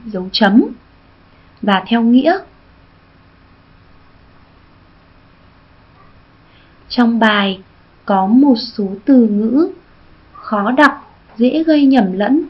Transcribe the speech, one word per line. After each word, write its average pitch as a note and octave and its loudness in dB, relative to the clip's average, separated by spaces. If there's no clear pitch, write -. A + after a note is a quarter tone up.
dấu F#3 -10
chấm, A3 2
và G3 -2
theo A#3 -2
nghĩa. C4 2
Trong A#3 0
bài G3+ -2
có F#3+ 0
một C4 4
số - -8
từ B3 4
ngữ A3+ -2
khó G#3+ -6
đọc, C#4 -2
dễ C4+ 0
gây D4+ 2
nhầm A#3 2
lẫn, B3 0